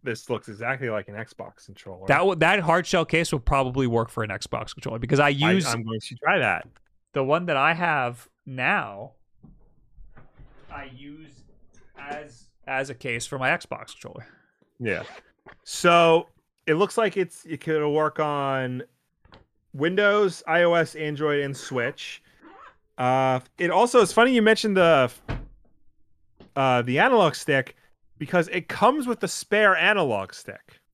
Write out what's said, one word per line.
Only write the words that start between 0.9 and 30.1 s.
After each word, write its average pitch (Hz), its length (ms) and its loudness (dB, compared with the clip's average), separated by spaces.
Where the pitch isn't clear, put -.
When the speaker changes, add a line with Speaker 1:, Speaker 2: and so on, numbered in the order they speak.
Speaker 1:
like 104 160 -6
an 104 80 -18
Xbox - 520 -16
controller. 95 420 -18
Speaker 2:
That 139 100 2
w-, 185 160 0
that 170 240 2
hard 170 300 0
shell 170 160 2
case 160 260 -2
will 151 80 -2
probably 131 480 0
work 117 220 0
for 110 160 -6
an 107 60 -8
Xbox - 440 -10
controller 117 240 -10
because 123 220 0
I 143 60 4
Speaker 1:
I, - 20 4
Speaker 2:
use 156 360 2
Speaker 1:
I'm 117 200 -2
going 110 160 -6
to - 160 -16
try 180 240 0
that. 90 260 0
Speaker 2:
the - 100 -2
one 156 240 0
that 156 100 0
I 139 160 2
have 147 560 -2
now, 127 680 -6
I 139 200 -16
use 139 520 -20
as, 143 520 -16
as 135 240 -6
a 131 40 -12
case 120 320 -8
for 139 120 -10
my 131 120 -2
Xbox - 420 -8
controller. - 340 -20
Speaker 1:
Yeah. 98 240 -4
So 170 640 4
it 156 80 2
looks 190 240 0
like 208 180 0
it's, - 300 -4
it 160 140 -10
could 156 280 -2
work 151 300 0
on 135 640 -2
Windows, 190 760 2
I 170 160 4
O 170 100 4
S, 165 220 0
Android, 147 480 -2
and 139 120 -8
Switch. - 680 -8
Uh, 131 420 2
it 175 120 0
also, 240 300 4
it's 190 120 4
funny 240 220 6
you 233 80 4
mentioned 214 340 4
the, 160 340 6
uh, 127 260 2
the 123 160 -2
analog 208 360 4
stick - 420 -2
because 170 300 0
it 180 200 -6
comes 254 380 0
with 240 160 -6
a 185 60 -4
spare 208 480 2
analog 160 560 0